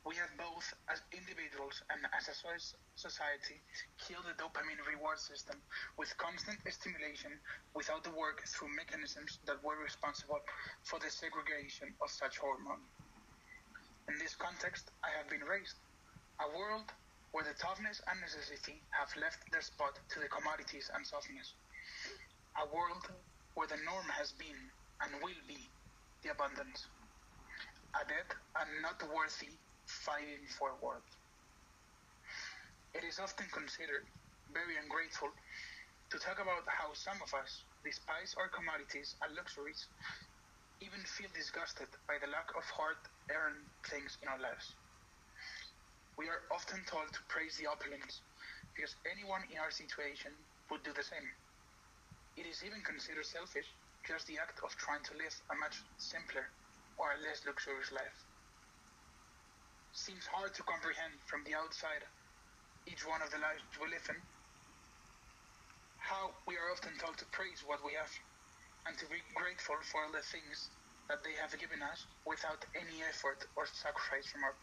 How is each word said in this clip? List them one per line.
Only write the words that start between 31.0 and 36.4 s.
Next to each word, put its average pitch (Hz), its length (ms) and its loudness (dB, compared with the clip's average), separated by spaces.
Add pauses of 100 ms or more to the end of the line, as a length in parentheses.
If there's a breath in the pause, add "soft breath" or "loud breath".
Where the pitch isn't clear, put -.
It 170 80 0
is 170 160 0
often 190 320 0
considered 147 560 0 (460)
very 165 260 2
ungrateful 151 500 2 (800 loud breath)
to - 80 2
talk 185 220 2
about 180 260 6